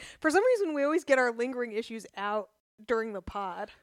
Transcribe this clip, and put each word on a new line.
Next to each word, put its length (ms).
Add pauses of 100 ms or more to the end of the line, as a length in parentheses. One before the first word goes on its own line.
(200)
for 100
some 140
reason 300
we 100
always 180
get 160
our 140
lingering 400
issues 340 (100)
out 340 (340)
during 280
the 100
pod. 480 (120)